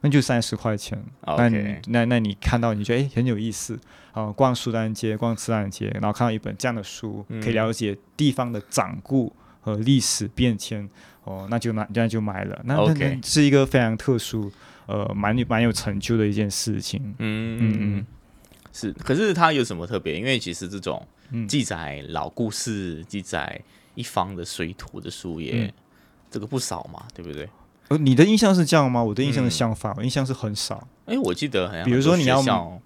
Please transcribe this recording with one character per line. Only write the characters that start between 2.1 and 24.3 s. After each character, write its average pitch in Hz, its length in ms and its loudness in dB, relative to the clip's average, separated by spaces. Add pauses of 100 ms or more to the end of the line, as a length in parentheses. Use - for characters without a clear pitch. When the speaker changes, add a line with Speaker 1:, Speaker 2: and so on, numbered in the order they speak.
Speaker 1:
你 104 220 0
看 120 180 2
到 117 140 2
你 104 100 -2
觉 117 140 2
得， 135 60 2
哎， 139 100 -2
很 120 100 2
有 120 140 2
意 110 140 -2
思， - 280 -8 (340)
呃， 107 200 -4
逛 127 220 4
苏 120 160 -4
丹 110 200 0
街， 107 240 -2
逛 117 200 0
自 - 160 -6
然 104 180 0
街， 104 240 -6
然 104 80 -4
后 104 100 0
看 120 140 0
到 113 60 2
一 110 80 -2
本 104 180 -8
这 127 100 -4
样 120 60 -2
的 110 80 -6
书， 104 480 -10
Speaker 2:
嗯。 110 100 -8
Speaker 1:
可 110 120 -2
以 - 20 0
了 110 180 2
解 104 240 -2 (220)
地 147 140 4
方 123 200 -2
的 110 80 -6 (120)
掌 101 320 0
故 131 280 0 (300)
和 107 140 -4
历 123 240 6
史 - 300 -2
变 120 280 0
迁， 104 320 -10 (360)
哦， 95 240 -10
那 117 100 0
就 117 140 -2
买， 107 200 0
那 113 140 2
就 110 140 0
买 98 240 -4
了。 95 180 -8
那， 127 140 0
Speaker 2:
OK。 131 160 6
Speaker 1:
那， 139 160 0
那 135 120 -4
是 151 220 4
一 143 80 8
个 139 140 8
非 135 120 2
常 113 200 4
特 127 200 2
殊， 104 320 -4 (360)
呃， 101 280 -2
蛮， 101 220 2 (140)
蛮 117 120 4
有 117 120 4
成 101 260 -4
就 117 160 0
的 107 100 4
一 104 60 2
件 104 180 0
事 104 300 -4
情。 - 220 -6 (180)
Speaker 2:
嗯。 113 400 -4
Speaker 1:
嗯， 107 200 2
嗯。 104 260 -2 (680)
Speaker 2:
是， 101 220 -6
可 - 200 -2
是 196 200 2
它 160 180 4
有 139 100 2
什 110 140 -2
么 85 100 -6
特 101 140 -2
别？ 80 180 -4
因 101 60 -6
为 127 160 2
其 87 140 -6
实 90 160 -8
这 98 100 -8
种 - 260 -6 (260)
Speaker 1:
嗯。 117 140 -4
Speaker 2:
记 123 200 0
载 76 440 -8
老 78 200 -4
故 113 200 -2
事、 95 540 -6
记 101 180 -8
载 - 380 -6 (360)
一 123 60 -10
方 98 320 -2